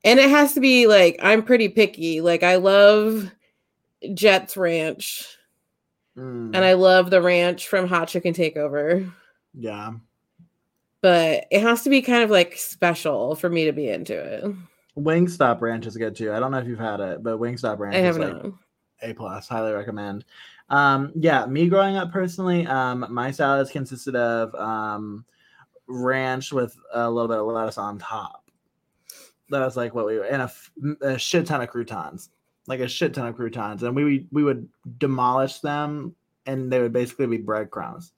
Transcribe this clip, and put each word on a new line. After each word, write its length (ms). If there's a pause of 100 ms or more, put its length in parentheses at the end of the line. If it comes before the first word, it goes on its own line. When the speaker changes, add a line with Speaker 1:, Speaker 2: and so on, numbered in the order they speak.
Speaker 1:
and 160
it 100
has 240
to 60
be, 280
like, 340
I'm 220
pretty 260
picky. 520
Like, 220
I 120
love 760 (840)
Jets 440
Ranch. 800 (800)
Speaker 2:
Mm. 380
Speaker 1:
And 100
I 80
love 360
the 120
ranch 460
from 200
Hot 200
Chicken 260
Takeover. 800 (420)
Speaker 2:
Yeah. 400 (1080)
Speaker 1:
But 500
it 100
has 220
to 60
be 120
kind 220
of, 80
like, 260
special 800
for 140
me 160
to 80
be 160
into 300
it. 240 (540)
Speaker 2:
Wingstop 640
Ranch 240
is 100
good 200
too. 180
I 60
don't 120
know 60
if 100
you've 120
had 200
it, 240
but 160
Wingstop 400
Ranch 160
Speaker 1:
I 40
Speaker 2:
is, 60
Speaker 1:
have 120
Speaker 2:
like, 260
Speaker 1:
not. 100 (480)
Speaker 2:
A 120
plus. 340
Highly 240
recommend. 540 (440)
Um, 460
yeah, 300
me 240
growing 260
up 160
personally, 560
um, 420
my 220
salads 400
consisted 440
of, 400
um, 680 (640)
ranch 640
with 260 (160)
a 160
little 200
bit 100
of 80
lettuce 300
on 200
top. 460 (1040)
That 120
was, 160
like, 180
what 100
we 120
were, 80
and 160
a 40
f-, 260 (300)
a 160
shit 300
ton 140
of 80
croutons, 600 (380)
like, 140
a 80
shit 260
ton 100
of 100
croutons, 480
and 120
we, 360
we 120
would 240 (320)
demolish 600
them, 520 (320)
and 260
they 100
would 120
basically 340
be 100
breadcrumbs. 800